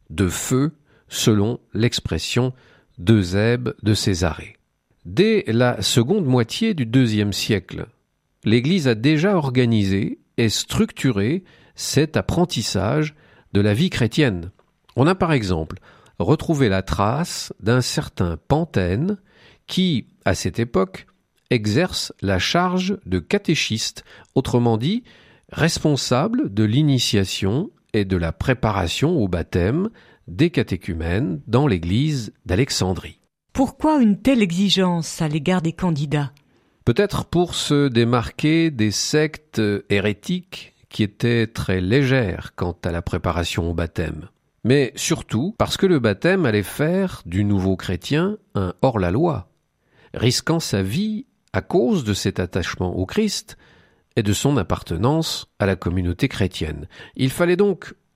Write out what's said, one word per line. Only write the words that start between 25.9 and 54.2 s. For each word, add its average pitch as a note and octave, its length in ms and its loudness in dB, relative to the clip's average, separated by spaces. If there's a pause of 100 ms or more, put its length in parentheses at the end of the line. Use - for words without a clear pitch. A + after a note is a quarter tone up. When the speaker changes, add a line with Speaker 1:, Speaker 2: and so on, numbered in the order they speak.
Speaker 1:
de G#2+ 100 2
l'initiation A#2+ 1080 2 (200)
et G#2 140 2
de F#2+ 100 -2
la E2+ 160 0
préparation A2+ 880 0
au G#2 100 0
baptême F#2 640 -2 (400)
des A2+ 200 0
catéchumènes G2 960 -2
dans B2+ 220 2
l'église A2 640 0 (140)
d'Alexandrie. F#2 760 -2 (320)
Speaker 2:
Pourquoi D4 500 0
une G#3 180 4
telle C4 220 2
exigence F3+ 800 0
à D#3+ 60 0
l'égard D#3+ 340 0
des D#3+ 120 -2
candidats ? D3 580 -2 (540)
Speaker 1:
Peut-être G3 400 0
pour E3+ 280 0
se C#3+ 340 2
démarquer B2+ 840 2
des G#2+ 180 0
sectes - 720 -2 (300)
hérétiques G#2 840 -2 (160)
qui - 140 0
étaient A#2 420 0
très F#2+ 340 -4
légères A2+ 760 0
quant F2+ 280 -4
à F2 80 -2
la E2+ 120 -4
préparation E2+ 640 -2
au E2+ 60 -4
baptême. D#2+ 520 -6 (360)
Mais C3 320 2
surtout - 640 -4
parce - 180 -2
que - 80 2
le F3 140 4
baptême C#3+ 480 2
allait G#2 160 2
faire F3+ 640 -2
du F#2+ 160 0
nouveau F#2+ 320 2
chrétien D#3 600 -2 (180)
un F#2 260 -2
hors-la-loi, A#2 720 0 (640)
risquant D#3+ 440 0
sa G2 220 -2
vie G3 460 -4 (260)
à - 80 0
cause G#3 420 0
de G#2 120 0
cet - 240 -2
attachement F#2 580 -4
au F#2 80 -2
Christ - 540 -4 (560)
et A#2 80 0